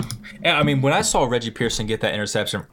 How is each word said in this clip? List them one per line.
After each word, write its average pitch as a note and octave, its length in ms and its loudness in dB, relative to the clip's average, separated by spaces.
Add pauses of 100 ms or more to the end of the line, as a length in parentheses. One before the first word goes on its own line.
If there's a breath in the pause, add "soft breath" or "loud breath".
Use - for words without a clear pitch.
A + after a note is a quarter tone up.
(440 loud breath)
Yeah, D#3+ 140 2
I D3 60 4
mean, C#3+ 180 4
when C#3 100 4
I G3 120 2
saw E3+ 220 2
Reggie A#2 260 0
Pearson A2+ 340 -2
get A2 160 -2
that G2 140 0
interception, G#2 580 -2